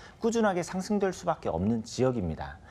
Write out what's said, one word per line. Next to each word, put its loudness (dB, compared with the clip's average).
꾸준하게 2
상승될 0
수밖에 -2
없는 0
지역입니다. 0